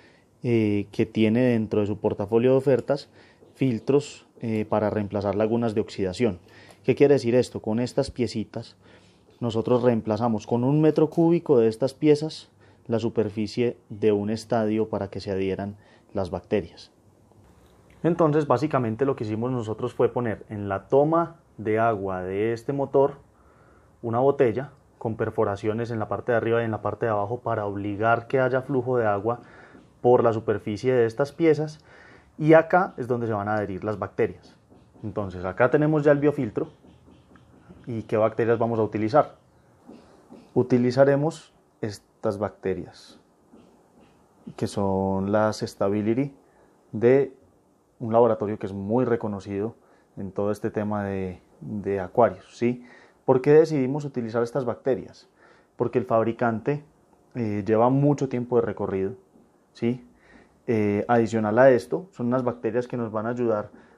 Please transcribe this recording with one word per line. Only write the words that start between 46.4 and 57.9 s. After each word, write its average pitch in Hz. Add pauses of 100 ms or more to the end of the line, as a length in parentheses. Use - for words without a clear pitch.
de 123 (680)
un 113
laboratorio 110
que 113
es 95
muy 104
reconocido 104 (420)
en 95
todo 101
este 107
tema 104
de, 95 (220)
de 101
acuarios, 92
¿sí? 120 (400)
¿Por 127
qué 147
decidimos 147
utilizar 120
estas 123
bacterias? - (480)
Porque 117
el 113
fabricante, 117 (520)
eh, 104
lleva 113
mucho 139